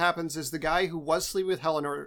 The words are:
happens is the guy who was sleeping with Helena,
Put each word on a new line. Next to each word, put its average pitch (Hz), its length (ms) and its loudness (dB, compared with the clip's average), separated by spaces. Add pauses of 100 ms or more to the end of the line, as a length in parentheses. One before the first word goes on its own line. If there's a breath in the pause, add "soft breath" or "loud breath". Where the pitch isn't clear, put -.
happens 170 320 0
is 143 140 -6
the 160 80 -6
guy 165 260 2
who 165 140 -4
was 156 280 0
sleeping 190 200 0
with 185 140 0
Helena, 143 460 0